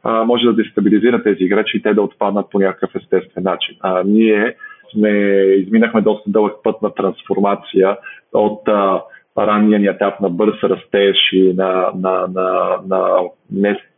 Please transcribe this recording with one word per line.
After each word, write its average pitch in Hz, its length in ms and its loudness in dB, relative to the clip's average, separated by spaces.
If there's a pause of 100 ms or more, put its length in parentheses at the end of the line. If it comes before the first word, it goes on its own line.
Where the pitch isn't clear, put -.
а, 113 220 -2
може 120 220 0
да 113 80 2
дестабилизира 107 680 0
тези 98 220 0
играчи 101 320 -2
и 101 60 -4
те 104 120 0
да 104 80 2
отпаднат 101 480 -2
по 101 80 -2
някакъв 95 360 -2
естествен 92 500 -4
начин. - 360 -4
А, 92 260 -2
ние 110 480 2 (380)
сме, 107 180 0 (300)
изминахме 104 600 2
доста 104 300 -2
дълъг 104 220 0 (120)
път - 180 -4
на 101 120 -6
трансформация 98 1000 -2 (360)
от, 107 360 0
а, 98 340 0 (360)
ранния 107 400 2
ни 101 80 2
етап 98 340 -2
на 98 100 -2
бърз 107 320 -2
растеж 98 540 0 (160)
и 95 240 4
на, 92 380 0
на, 92 400 -2
на, 92 420 -2 (120)
на 92 280 0 (340)
не 101 300 -2 (160)